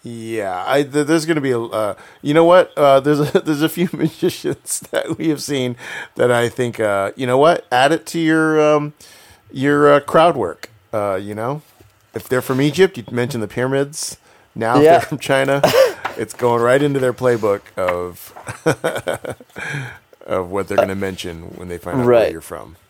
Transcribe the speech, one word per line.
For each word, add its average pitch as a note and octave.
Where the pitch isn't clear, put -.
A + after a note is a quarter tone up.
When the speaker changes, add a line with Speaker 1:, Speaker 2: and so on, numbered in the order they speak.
Speaker 1:
Yeah, A2+
I, C#3+
th-, C#3+
there's D#3
gonna D#3+
be C3+
a, A#2
uh, G#2+
you D3
know E3
what? F3
Uh, C#3
there's D3
a, D3
<laughs> -
there's D3+
a D#3+
few E3+
magicians -
<laughs> -
that -
we D#3+
have C#3+
seen B2+
that B2
I A#2+
think, A#2+
uh, G2
you B2+
know B2+
what? D#3
Add C3
it E3
to E3+
your, D#3
um, D3+
your, D3
uh, C#3+
crowd E3
work. F2+
Uh, G2+
you G#2
know, B2+
if -
they're B2+
from C3
Egypt, D3+
you A2+
mentioned A#2+
the G2+
pyramids. C#3
Now, A2+
if C#3+
Speaker 2:
Yeah. D#3
Speaker 1:
they're E3+
from -
China, C#3
Speaker 2:
<laughs> -
Speaker 1:
it's -
going A#2+
right B2+
into C#3
their B2+
playbook G#2+
of, F2+
<laughs> -
of F2+
what G2
they're G2+
gonna F#2+
mention F2+
when F2+
they F2
find F2+
out A#2+
Speaker 2:
Right. A#2+
Speaker 1:
where D#2+
you're D#2+
from. D#2